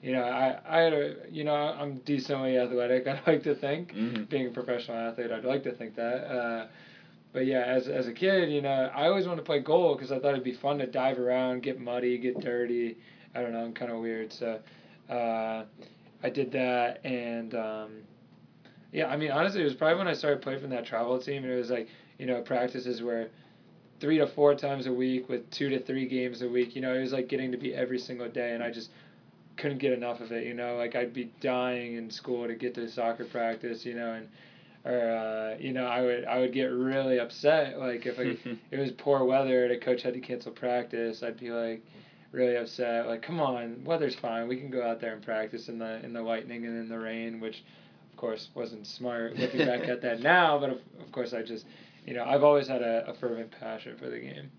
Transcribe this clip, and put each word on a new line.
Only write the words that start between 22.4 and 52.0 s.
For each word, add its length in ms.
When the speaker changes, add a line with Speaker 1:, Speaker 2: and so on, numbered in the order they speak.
Speaker 1:
practices 640
were 260
three 180
to 80
four 280
times 320
a 60
week 360
with 220
two 200
to 80
three 280
games 360
a 60
week, 260
you 80
know, 120
it 60
was, 120
like, 160
getting 240
to 60
be 160
every 240
single 300
day, 260
and 80
I 80
just 200
couldn't 220
get 140
enough 280
of 120
it, 140
you 80
know, 220
like, 200
I'd 160
be 180
dying 560
in 140
school 360
to 80
get 220
to 120
soccer 380
practice, 580
you 100
know, 200
and, 140
or, 260
uh, 500
you 120
know, 140
I 160
would, 220
I 160
would 120
get 140
really 540
upset, 580
like, 280
if 120
I, 180
Speaker 2:
<laughs> 160
Speaker 1:
it 80
was 140
poor 320
weather 400
and 80
a 60
coach 240
had 120
to 60
cancel 320
practice, 680
I'd 160
be, 120
like, 320
really 240
upset, 500
like, 160
"Come 180
on, 440
weather's 300
fine, 340
we 100
can 120
go 120
out 180
there 140
and 80
practice 480
in 80
the, 260
in 80
the 80
lightning 460
and 100
in 120
the 100
rain," 420
which, 220
of 80
course, 360
wasn't 320
smart 520
looking 260
back 240
at 140
that 180
Speaker 2:
<laughs> 140
Speaker 1:
now, 240
but 120
of, 100
of 120
course 200
I 100
just, 220